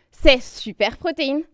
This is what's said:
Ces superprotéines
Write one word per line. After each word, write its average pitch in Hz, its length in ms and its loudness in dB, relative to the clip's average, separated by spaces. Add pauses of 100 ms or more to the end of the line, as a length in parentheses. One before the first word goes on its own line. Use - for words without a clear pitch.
(100)
Ces 254 300 4
superprotéines 277 1000 -4 (100)